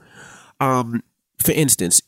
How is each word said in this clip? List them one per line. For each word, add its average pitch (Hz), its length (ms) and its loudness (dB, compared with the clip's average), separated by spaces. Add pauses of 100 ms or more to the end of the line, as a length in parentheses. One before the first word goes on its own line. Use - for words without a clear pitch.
(580)
Um, 123 460 -2 (340)
for - 140 0
instance, 123 560 0